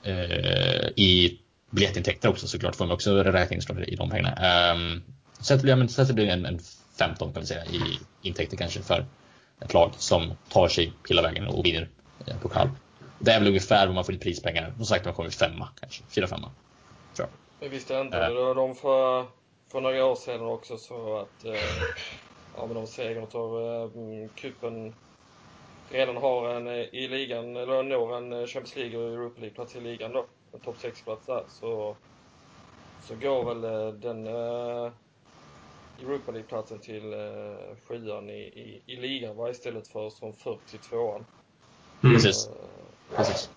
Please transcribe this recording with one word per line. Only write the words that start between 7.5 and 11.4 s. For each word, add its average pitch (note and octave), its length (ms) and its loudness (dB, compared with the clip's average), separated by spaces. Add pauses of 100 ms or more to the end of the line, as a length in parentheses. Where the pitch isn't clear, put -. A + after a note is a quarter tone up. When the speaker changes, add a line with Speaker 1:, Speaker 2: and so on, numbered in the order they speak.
Speaker 1:
i E2+ 340 -4 (240)
intäkter F2 340 -4
kanske F2 260 -4
för F2+ 240 0 (540)
ett - 140 -6
lag E2+ 240 8
som E2+ 340 2 (160)
tar F2+ 200 6
sig E2 240 2 (160)
hela E2+ 140 4
vägen E2 240 -2